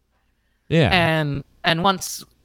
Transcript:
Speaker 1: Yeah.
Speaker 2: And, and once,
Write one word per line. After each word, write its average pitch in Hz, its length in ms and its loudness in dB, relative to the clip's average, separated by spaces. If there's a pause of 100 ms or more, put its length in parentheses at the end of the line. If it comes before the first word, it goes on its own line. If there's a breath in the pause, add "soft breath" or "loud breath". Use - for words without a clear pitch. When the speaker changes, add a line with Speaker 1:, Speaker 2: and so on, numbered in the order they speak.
(680)
Speaker 1:
Yeah. 143 220 2
Speaker 2:
And, 160 540 0 (200)
and 170 200 0
once, - 400 -2 (200)